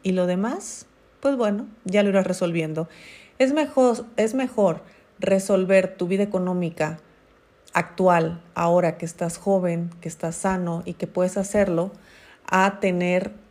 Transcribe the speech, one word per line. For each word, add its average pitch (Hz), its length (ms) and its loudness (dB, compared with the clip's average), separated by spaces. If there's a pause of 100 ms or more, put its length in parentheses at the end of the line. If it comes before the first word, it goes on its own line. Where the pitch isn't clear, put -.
Y 190 100 -2
lo 180 140 2
demás, 220 600 -4 (340)
pues 277 160 0
bueno, 220 320 -2 (160)
ya 202 180 2
lo 202 60 2
irás 190 180 2
resolviendo. 165 600 -2 (500)
Es 262 140 2
mejor, 262 540 2 (100)
es 220 180 0
mejor 208 480 0 (380)
resolver 190 760 2
tu 175 120 -2
vida 196 160 0
económica 180 760 -2 (760)
actual, 170 680 2 (140)
ahora 170 420 2
que 170 80 -10
estás 170 320 -6
joven, 175 520 0 (100)
que 165 80 -10
estás 165 260 -6
sano 175 500 -2
y 175 100 -10
que 170 120 -8
puedes 185 300 -2
hacerlo, 196 560 0 (540)
a 196 340 0
tener 180 500 0 (200)